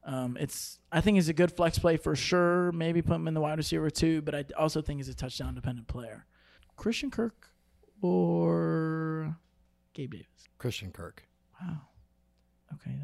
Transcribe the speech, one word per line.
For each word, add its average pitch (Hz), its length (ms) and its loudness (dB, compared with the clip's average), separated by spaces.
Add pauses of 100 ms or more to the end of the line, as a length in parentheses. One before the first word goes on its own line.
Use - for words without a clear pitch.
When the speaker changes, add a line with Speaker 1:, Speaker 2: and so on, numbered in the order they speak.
Speaker 1:
Um, 127 360 -4
it's, - 400 -8 (120)
I 165 80 4
think 202 160 6
he's 170 140 6
a 165 40 2
good 170 180 4
flex 170 280 2
play 165 160 6
for 156 200 0
sure. 175 560 4
Maybe 165 300 0
put 170 140 2
him 165 120 -4
in 160 60 -2
the 156 80 0
wide 151 160 0
receiver 156 320 0
too, 160 340 2
but 147 120 -4
I 143 100 -4 (120)
also 156 240 2
think 151 180 -4
he's 131 100 -8
a 131 40 -10
touchdown 127 400 -6
dependent 123 340 -8
player. 113 380 -10 (500)
Christian 233 360 -2
Kirk - 380 -4 (520)
or 160 1400 0 (560)
Gabe 135 200 -10
Davis? 92 140 -16 (300)
Speaker 2:
Christian 107 340 -6
Kirk. - 360 -16 (340)
Speaker 1:
Wow. 165 200 -8 (920)
Okay, 131 300 -10